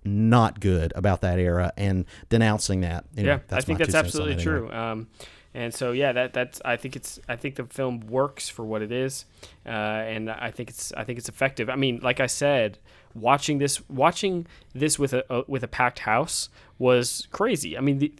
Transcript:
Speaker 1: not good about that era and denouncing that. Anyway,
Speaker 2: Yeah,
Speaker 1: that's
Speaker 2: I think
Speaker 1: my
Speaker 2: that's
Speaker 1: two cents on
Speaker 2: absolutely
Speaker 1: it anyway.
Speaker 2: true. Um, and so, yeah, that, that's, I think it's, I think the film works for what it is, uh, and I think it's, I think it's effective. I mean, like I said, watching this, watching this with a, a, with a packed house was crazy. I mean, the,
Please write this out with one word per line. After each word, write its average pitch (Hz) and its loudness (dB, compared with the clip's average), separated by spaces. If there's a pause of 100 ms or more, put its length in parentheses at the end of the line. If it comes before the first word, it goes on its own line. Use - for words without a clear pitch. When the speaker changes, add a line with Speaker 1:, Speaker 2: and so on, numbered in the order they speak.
Speaker 1:
not 110 4
good 90 2
about 95 2
that 90 2
era 87 2
and 98 0 (240)
denouncing 107 2
that. 85 -4 (100)
Anyway, 110 2
Speaker 2:
Yeah, 135 -2
Speaker 1:
that's 131 -2
Speaker 2:
I - -12
think 165 0
Speaker 1:
my 165 2
Speaker 2:
that's 151 2
Speaker 1:
two 190 2
cents 156 2
on 151 -2
Speaker 2:
absolutely - -2
Speaker 1:
it - -2
anyway. 131 -2
Speaker 2:
true. - -12
Um, 113 -4 (480)
and 120 -6
so, 123 -2
yeah, 135 2
that, 127 0
that's, 127 -4
I 120 0
think 131 -10
it's, - -14
I 120 -6
think 139 -8
the 131 -6
film 123 -4
works 131 -2
for - -10
what 107 -2
it 107 -4
is, 131 -4 (400)
uh, - -12
and 110 -4
I 113 -6
think 117 -10
it's, - -10
I 123 -6
think 120 -8
it's 120 -10
effective. 131 -2
I 127 -4
mean, 131 2
like 127 2
I 131 2
said, 123 2 (360)
watching 139 2
this, 139 -2
watching 165 0 (280)
this 147 0
with 139 0
a, 131 0
a, 127 0
with 135 -4
a 123 -4
packed 123 0
house 117 0 (300)
was 123 4
crazy. 185 -2
I 117 -6
mean, 139 2
the, 151 0